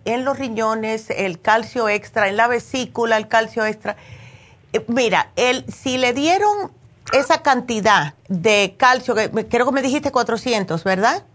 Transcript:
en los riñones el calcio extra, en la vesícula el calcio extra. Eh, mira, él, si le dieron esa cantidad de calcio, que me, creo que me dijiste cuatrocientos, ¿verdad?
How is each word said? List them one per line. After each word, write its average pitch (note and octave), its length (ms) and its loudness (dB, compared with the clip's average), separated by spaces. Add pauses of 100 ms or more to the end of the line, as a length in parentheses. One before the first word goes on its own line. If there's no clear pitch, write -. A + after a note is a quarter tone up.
en B3 180 -2
los C#4 140 -2
riñones A3 720 -4
el F3+ 300 -4
calcio A3+ 500 0
extra, G#3 380 -2
en G3 100 -4
la A3+ 100 4
vesícula A#3 720 -2
el A3 100 -6
calcio A3+ 380 0
extra. G#3+ 300 -6 (760)
Eh, A3 160 -2
mira, A#3 480 0
él, B3+ 320 0
si B3+ 300 -4
le B3 160 2
dieron G4 560 0 (420)
esa C#4 300 2
cantidad A3 720 2 (140)
de G3 500 2
calcio, B3 360 2
que G#3 140 0
me, A3 180 -4
creo A#3+ 200 2
que C4+ 60 2
me C4+ 100 0
dijiste C#4 280 0
cuatrocientos, A3+ 720 -2
¿verdad? G#3 400 0 (100)